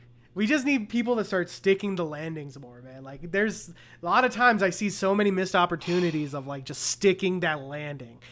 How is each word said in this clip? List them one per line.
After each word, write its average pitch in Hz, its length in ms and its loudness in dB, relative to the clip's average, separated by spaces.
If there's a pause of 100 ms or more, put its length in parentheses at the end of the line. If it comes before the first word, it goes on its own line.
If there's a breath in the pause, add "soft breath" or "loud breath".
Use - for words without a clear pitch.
(340 soft breath)
we 214 120 0
just 269 180 2
need 269 240 0
people 240 280 0
to 214 80 0
start 175 260 -2
sticking 196 460 0
the 175 80 -2
landings 151 540 -8
more, 123 240 -20
man. 131 200 -18
Like, 139 300 -12
there's 208 380 0
a - 360 -14
lot 208 180 6
of 247 80 2
times 226 300 4
I 190 80 2
see 202 200 -2
so 190 240 0
many 202 180 4
missed 185 240 0
opportunities 170 760 2
of, 139 120 -8
like, 139 180 -8
just - 180 -10
sticking 185 580 2
that 156 220 0
landing. 139 560 -10 (140)